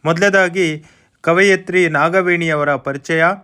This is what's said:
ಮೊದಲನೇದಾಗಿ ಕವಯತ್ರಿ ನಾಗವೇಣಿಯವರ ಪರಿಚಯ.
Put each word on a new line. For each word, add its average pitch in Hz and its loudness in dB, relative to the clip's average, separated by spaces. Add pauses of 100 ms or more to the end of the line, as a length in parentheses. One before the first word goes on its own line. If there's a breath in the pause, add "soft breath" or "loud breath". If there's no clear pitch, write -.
ಮೊದಲನೇದಾಗಿ 170 0 (380 soft breath)
ಕವಯತ್ರಿ 180 2
ನಾಗವೇಣಿಯವರ 160 0
ಪರಿಚಯ. 143 -4 (200)